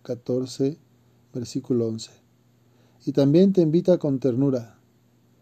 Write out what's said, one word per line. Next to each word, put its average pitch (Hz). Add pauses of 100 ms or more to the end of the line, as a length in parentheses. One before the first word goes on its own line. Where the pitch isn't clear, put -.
catorce, 127 (560)
versículo 123
once. 113 (960)
Y 139
también 160
te 185
invita 170
con 139
ternura, 127 (640)